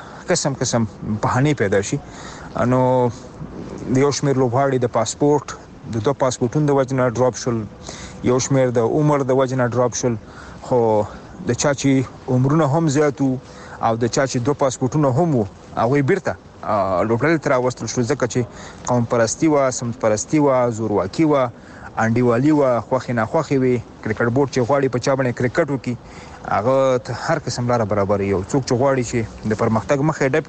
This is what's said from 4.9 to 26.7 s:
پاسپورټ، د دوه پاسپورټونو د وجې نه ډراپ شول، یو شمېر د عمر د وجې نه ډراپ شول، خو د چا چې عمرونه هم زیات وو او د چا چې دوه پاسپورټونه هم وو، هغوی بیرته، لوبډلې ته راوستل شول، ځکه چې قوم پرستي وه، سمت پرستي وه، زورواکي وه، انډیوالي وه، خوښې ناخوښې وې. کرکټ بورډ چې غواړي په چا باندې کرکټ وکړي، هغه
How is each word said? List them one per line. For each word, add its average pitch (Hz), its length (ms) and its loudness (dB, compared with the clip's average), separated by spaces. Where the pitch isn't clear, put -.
پاسپورټ، 147 480 2
د 113 160 -2
دوه 139 160 0
پاسپورټونو 131 440 0
د 139 100 4
وجې 131 200 0
نه 127 160 2
ډراپ 123 280 2
شول، 117 140 -2
یو 123 160 4
شمېر 131 320 2
د 113 220 2
عمر 147 320 4
د 131 80 4
وجې 131 220 0
نه 123 120 2
ډراپ 123 280 0
شول، 120 180 0
خو 127 120 2
د - 20 2
چا 147 100 2
چې 135 180 0
عمرونه 139 400 2
هم 165 220 2
زیات 147 280 2
وو 131 60 2
او 117 60 2
د - 20 2
چا 135 120 2
چې 131 180 -4
دوه 143 160 0
پاسپورټونه 139 560 0
هم 165 220 2
وو، 98 100 -2
هغوی 135 320 2
بیرته، 143 240 -2
لوبډلې 143 340 2
ته 139 120 2
راوستل 123 400 -2
شول، 123 180 0
ځکه 127 200 -2
چې 127 60 0
قوم 120 240 0
پرستي 117 380 2
وه، 135 260 2
سمت 117 260 -6
پرستي 123 380 2
وه، 135 120 4
زورواکي 104 540 0
وه، 139 100 4
انډیوالي 120 540 4
وه، 139 100 4
خوښې 127 320 -2
ناخوښې 139 420 0
وې. 127 160 2
کرکټ 113 320 -2
بورډ 135 200 2
چې 131 120 2
غواړي 139 260 2
په 127 120 -2
چا 139 140 2
باندې 123 200 -2
کرکټ 143 320 0
وکړي، 127 240 -4
هغه 113 200 2